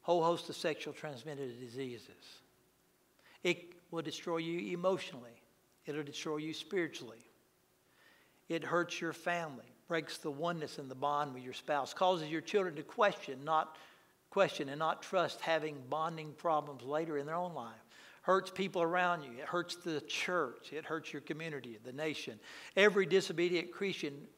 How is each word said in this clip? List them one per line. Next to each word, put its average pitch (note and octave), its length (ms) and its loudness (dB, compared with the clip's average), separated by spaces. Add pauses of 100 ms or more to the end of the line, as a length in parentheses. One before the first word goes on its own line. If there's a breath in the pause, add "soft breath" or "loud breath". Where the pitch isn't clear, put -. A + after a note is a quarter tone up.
whole E3+ 240 4
host E3 240 2
of D3+ 80 -8
sexual D3+ 380 -2
transmitted C3+ 680 -8
diseases. B2 800 -10 (1040 loud breath)
It F3 300 0 (160)
will E3 120 -4
destroy E3 360 -4
you E3+ 340 -2
emotionally. E3+ 680 -2 (420)
It'll D3+ 180 -4
destroy D3+ 360 -4
you D#3 160 -4
spiritually. C#3 760 -4 (1200 soft breath)
It D#3+ 160 -2
hurts E3+ 380 0
your E3 100 -4
family, D#3+ 600 -4 (120)
breaks D#3+ 300 -2
the D#3+ 140 -6
oneness D#3 480 -4
and C#3 120 -10
the C3 40 -8
bond C#3+ 400 0
with B2+ 80 -10
your B2+ 100 -10
spouse, C#3+ 400 0
causes F3+ 380 4
your D#3+ 100 0
children F#3 360 2
to D#3 60 -8
question, D3+ 600 2
not D#3 320 2 (520 loud breath)
question D#3+ 400 4
and C#3 100 -4
not D#3+ 240 2
trust F3 380 2
having D#3 480 0
bonding D#3 460 -2
problems D3 480 2
later D3+ 340 0
in C#3+ 80 -2
their D#3 120 -4
own F3 180 -2
life. A#2 180 -8 (480 loud breath)
Hurts F#3 300 4
people F#3 320 0
around F3 400 4
you. C3+ 160 -12
It D3 80 -8
hurts F3 300 -2
the D#3 260 -2
church. - 680 -2
It D#3 120 -6
hurts D#3 260 -4
your C#3+ 120 -6
community, D3 600 -6
the B2 100 -10
nation. C#3 460 -4 (380 loud breath)
Every G3 300 10
disobedient F3 680 2
Christian E3+ 420 -4 (240)